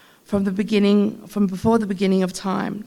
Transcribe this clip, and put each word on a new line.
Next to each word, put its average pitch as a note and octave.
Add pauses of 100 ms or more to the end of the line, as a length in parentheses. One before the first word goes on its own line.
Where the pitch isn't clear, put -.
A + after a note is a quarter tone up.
(240)
from G3+
the G3+
beginning, G3+
from G3+
before A3
the A3
beginning F#3+
of F#3
time, G3